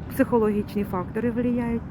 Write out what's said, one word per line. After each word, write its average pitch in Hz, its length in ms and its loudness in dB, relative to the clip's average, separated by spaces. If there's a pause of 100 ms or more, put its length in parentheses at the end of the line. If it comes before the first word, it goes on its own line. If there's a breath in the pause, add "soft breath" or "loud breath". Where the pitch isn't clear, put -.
(100)
Психологічні 214 760 2
фактори 202 460 -2
впливають, 240 600 0